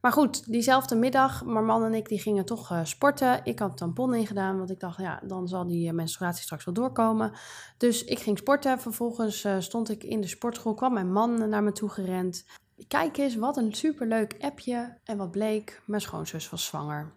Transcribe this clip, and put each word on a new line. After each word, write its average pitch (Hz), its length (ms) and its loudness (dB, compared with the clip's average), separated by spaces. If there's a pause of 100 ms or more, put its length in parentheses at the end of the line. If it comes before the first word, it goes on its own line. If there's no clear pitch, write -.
Maar 247 100 4
goed, 247 400 4
diezelfde 254 440 4
middag, 262 480 4
mijn 220 200 2
man 226 200 4
en 220 100 0
ik, 220 140 -2
die 208 100 -2
gingen 202 260 2
toch, 226 260 -6
eh, 170 140 0
sporten. 254 600 2
Ik - 140 -4
had 202 120 0
een - 60 -12
tampon 240 380 0
ingedaan, 202 440 0
want 185 120 -6
ik 185 100 -8
dacht, 175 180 -8
"Ja, 180 260 -6
dan 185 240 -6
zal 180 180 -4
die, 170 220 0
eh, 165 60 -2
menstruatie 170 480 -2
straks - 220 -10
wel 175 100 -4
doorkomen." 220 580 2 (440)
Dus 233 280 2
ik - 140 -2
ging 208 200 0
sporten. 269 420 2
Vervolgens, 233 640 -2
eh, 202 140 2
stond 214 320 -2
ik 214 140 -6
in 220 160 -2
de 190 60 -2
sportschool, 233 480 -4
kwam 254 180 0
mijn 185 200 0
man 226 360 2
naar 208 140 2
me 208 100 2
toe 208 160 -4
gerend. 185 560 -4 (440)
"Kijk - 280 2
eens, 277 200 0
wat 254 200 0
een 226 180 0
superleuk 226 680 0
appje." 247 640 -6
En 220 120 -6
wat 190 140 -4
bleek, 214 560 -2
mijn 208 140 0
schoonzus 160 500 -8
was 160 140 -4
zwanger. 151 520 -6